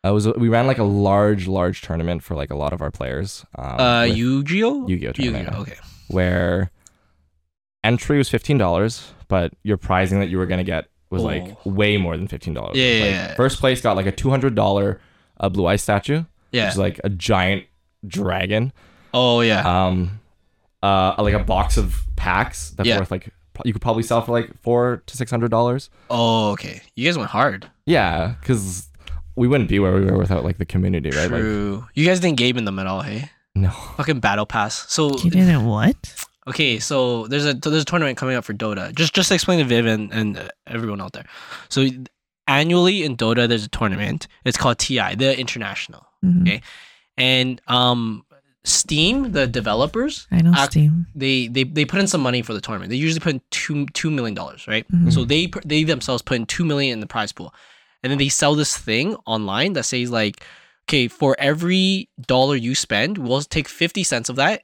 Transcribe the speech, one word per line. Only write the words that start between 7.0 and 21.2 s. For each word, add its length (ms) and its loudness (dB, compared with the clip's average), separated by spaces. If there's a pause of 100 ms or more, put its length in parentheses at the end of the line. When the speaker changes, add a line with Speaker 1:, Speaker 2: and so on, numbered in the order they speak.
Speaker 1:
entry 340 2
was 120 2
fifteen 280 0
dollars, 540 0 (160)
but 240 0 (120)
your 140 0
prizing 420 0
that 100 0
you 80 -2
were 80 0
gonna 180 -2
get 220 -4 (240)
was, 140 -2
like, 200 -4 (220)
Speaker 2:
Oh. 40 -4
Speaker 1:
way 280 2
more 200 -2
than 100 -6
fifteen 260 -8
dollars. 220 -8
Speaker 2:
Yeah, 100 2
Speaker 1:
Like, 140 4
Speaker 2:
yeah, 100 2 (180)
yeah. 80 -10
Speaker 1:
first 240 2
place 220 2
got, 140 2
like, 100 0
a 60 0
two 180 -2
hundred 260 2
dollar, 440 0 (400)
uh, 100 0
Blue 160 0
Eye 100 4
statue, 480 0 (280)
Speaker 2:
Yeah. 140 0
Speaker 1:
which 80 0
is, 40 -2
like, 260 0
a 60 0
giant 560 0 (400)
dragon. 680 -2 (420)
Speaker 2:
Oh, 280 4
yeah. 200 4 (260)
Speaker 1:
Um, 320 -2 (640)
uh, 360 4
like, 140 2